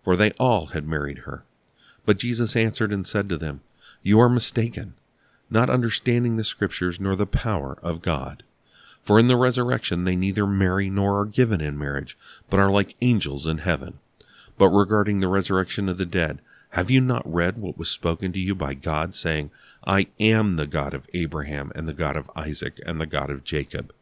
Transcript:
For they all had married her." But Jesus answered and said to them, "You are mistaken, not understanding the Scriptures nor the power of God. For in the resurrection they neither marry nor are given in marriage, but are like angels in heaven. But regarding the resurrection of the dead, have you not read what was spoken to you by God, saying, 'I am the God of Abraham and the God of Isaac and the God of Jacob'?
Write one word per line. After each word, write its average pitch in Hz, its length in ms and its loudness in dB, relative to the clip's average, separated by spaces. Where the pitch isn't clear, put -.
For 90 140 4
they 104 160 4
all 110 340 2
had 73 200 -6
married 73 320 -4
her." - 260 -12
But 104 140 2
Jesus 120 380 -2
answered 110 360 0
and 98 140 -4
said 101 240 -2
to 85 80 -2
them, 73 240 -6
"You 104 180 6
are 123 80 8
mistaken, 117 640 -2
not 123 220 2
understanding 120 680 0
the 110 80 -2
Scriptures 90 560 -4
nor 95 160 0
the 98 100 0
power 78 560 -2
of 85 200 -4
God. 69 400 -4
For 104 180 4
in 120 100 6
the 127 80 4
resurrection 120 680 0
they 90 120 2
neither 98 300 0
marry 98 420 2
nor 98 320 0
are 104 60 -2
given 107 340 2
in 73 180 -4
marriage, 71 380 -6
but 95 100 2
are 98 120 6
like 101 320 2
angels 80 440 0
in 80 120 -2
heaven. 78 400 -4
But 98 140 6
regarding 101 500 4
the 95 80 2
resurrection 95 640 0
of 90 80 -4
the 92 80 -2
dead, 85 340 -2
have 92 200 -2
you 131 120 6
not 123 280 -2
read 87 280 0
what 95 180 -8
was 82 140 -6
spoken 87 420 -2
to 95 60 -6
you 92 160 -2
by 76 180 -4
God, 78 420 -4
saying, 76 360 -4
'I 98 200 2
am 110 380 2
the 76 100 -2
God 71 280 -4
of 69 180 -10
Abraham 73 600 -6
and 80 120 -6
the 78 60 -6
God 73 240 -4
of 73 180 -8
Isaac - 520 -8
and 82 120 -6
the 80 80 -4
God 71 220 -4
of 69 160 -8
Jacob'? 73 580 -6